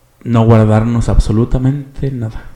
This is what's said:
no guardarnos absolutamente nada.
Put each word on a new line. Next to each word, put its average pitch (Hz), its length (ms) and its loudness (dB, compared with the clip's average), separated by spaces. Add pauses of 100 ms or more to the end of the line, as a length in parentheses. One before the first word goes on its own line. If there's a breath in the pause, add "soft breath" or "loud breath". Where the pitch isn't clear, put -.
(240)
no 117 220 0
guardarnos 113 640 2
absolutamente 131 1000 -2
nada. 113 320 -10 (120)